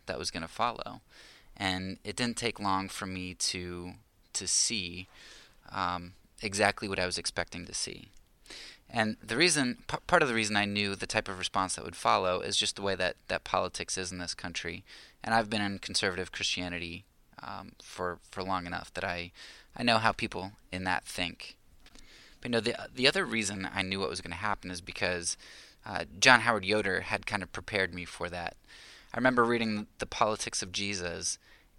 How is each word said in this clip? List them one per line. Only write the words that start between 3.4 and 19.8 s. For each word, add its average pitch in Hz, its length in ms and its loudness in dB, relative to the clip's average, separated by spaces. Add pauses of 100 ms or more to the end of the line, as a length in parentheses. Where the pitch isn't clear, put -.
to 95 140 -4
see, 90 600 0 (640)
um, 90 420 -2 (280)
exactly 101 460 2
what 95 120 -2
I 90 80 2
was 90 100 -2
expecting 87 480 -4
to - 80 -14
see. - 360 -8 (800)
And 110 360 2
the 113 100 -2
reason, 147 520 4
p-, 147 180 -4
part 170 160 6
of 139 80 2
the 117 60 2
reason 107 200 2
I 104 100 4
knew 101 300 0
the - 120 -6
type - 200 0
of 95 120 -6
response 92 360 0
that - 80 -8
would - 120 -8
follow 95 460 4
is 98 160 -2
just - 180 2
the 101 80 -8
way 98 120 2
that, 92 200 0 (120)
that 90 160 -2
politics 92 540 -4
is 90 140 -4
in 90 80 -8
this 87 160 -6
country. 87 480 -8 (400)
And 113 100 -2
I've 113 160 4
been 107 120 0
in 98 180 -2
conservative 92 520 0
Christianity, 87 760 -4 (360)
um, 95 300 -10 (100)
for, 90 380 -6 (100)
for 95 140 -6
long 92 240 -2
enough 85 260 -8
that 90 100 -6
I, 87 280 -4 (440)
I - 60 -6